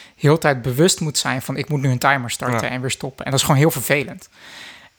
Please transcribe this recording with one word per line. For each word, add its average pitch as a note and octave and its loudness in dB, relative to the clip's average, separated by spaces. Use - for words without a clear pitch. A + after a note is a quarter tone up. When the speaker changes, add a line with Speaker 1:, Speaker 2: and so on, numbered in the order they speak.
Speaker 1:
heel D3 2
de D#3+ 2
tijd C3+ 0
bewust C3+ 2
moet D3+ -4
zijn B2+ -4
van: C3+ -8
ik C#3+ -6
moet D3 -2
nu C3+ 2
een B2 2
timer C3+ 0
starten A#2+ -2
Speaker 2:
Ja. B2 -4
Speaker 1:
en B2+ -6
weer C3 -6
stoppen. - -10
En - -6
dat C3 2
is - 0
gewoon C#3 6
heel D#3+ 6
vervelend. C#3+ -2